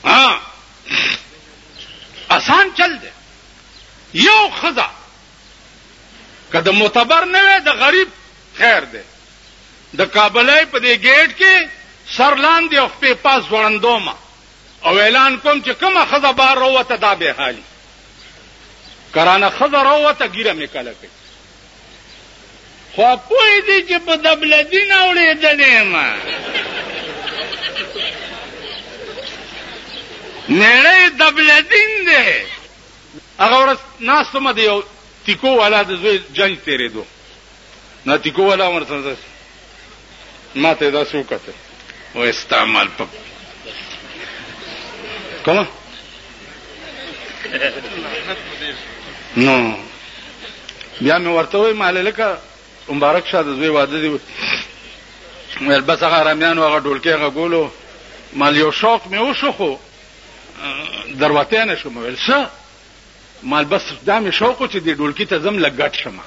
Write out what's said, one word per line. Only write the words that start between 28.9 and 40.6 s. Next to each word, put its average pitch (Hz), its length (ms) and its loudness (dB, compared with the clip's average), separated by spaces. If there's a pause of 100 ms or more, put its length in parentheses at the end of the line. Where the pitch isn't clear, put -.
نړۍ 254 540 6 (180)
دبلدین 311 720 4 (140)
دی. 208 400 2 (920)
هغه 226 220 4
ورځ 262 160 2 (220)
ناست 262 340 0
وم، 269 180 0
د 214 60 -4
یو 208 240 2 (420)
تیکو 214 320 0
والا 214 260 4
د 190 200 -4
زوی 202 160 2 (160)
جنګ 196 200 0 (120)
تېرېدو. 120 380 -4 (1040)
نو 143 120 0
تیکو 151 240 -2
والا 190 260 2
ورته 143 480 -6 (1400)
ما 151 200 0